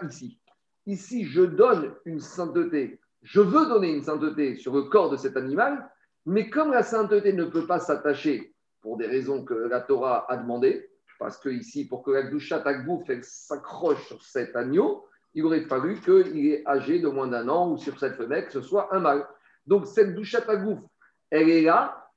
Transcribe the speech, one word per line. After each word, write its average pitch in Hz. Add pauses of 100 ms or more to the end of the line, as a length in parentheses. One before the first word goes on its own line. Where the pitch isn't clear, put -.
ici. 131 (460)
Ici, 202
je 151
donne 175 (120)
une 160
sainteté, 165 (220)
je -
veux 262
donner 190
une 139
sainteté 147
sur 127
le 139
corps 175
de 139
cet 131
animal, 196 (360)
mais 202
comme 302
la 240
sainteté 202
ne 175
peut 160
pas 170
s'attacher 143 (280)
pour 110
des 113
raisons 131
que 123
la 120
Torah 127
a 127
demandées, 120 (340)
parce -
que -
ici, 131
pour -
que 139
la 135
Gdushat 143
Hagouf, 143
elle 120
s'accroche -
sur -
cet -
agneau, 160 (280)
il 156
aurait 160
fallu 160
qu'il 180
est 147
âgé 139
de 160
moins 135
d'un 120
an 170
ou 139
sur 139
cette -
femelle, 139
que -
ce 131
soit 185
un 190
mâle. 143 (400)
Donc, 196
cette 196
Gdushat 214
Hagouf, 202 (500)
elle 160
est 165
là, 202